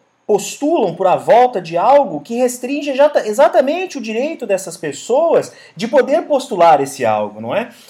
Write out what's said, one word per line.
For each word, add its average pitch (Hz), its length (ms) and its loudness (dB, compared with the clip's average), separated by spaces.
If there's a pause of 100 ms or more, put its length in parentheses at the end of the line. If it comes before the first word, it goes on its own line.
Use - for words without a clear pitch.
(240)
postulam 220 720 -2
por 185 120 0
a 170 100 2
volta 220 440 4
de 165 160 -6
algo 277 440 2
que 233 160 -10
restringe 254 520 -4
exata-, 277 380 2
exatamente 302 720 0
o - 20 -8
direito 240 460 -6
dessas 185 300 -4
pessoas 226 760 -2 (240)
de 190 100 -6
poder 269 360 2
postular 180 580 2
esse 135 240 -6
algo, 107 380 -2
não 117 120 -6
é? 226 200 -6 (160)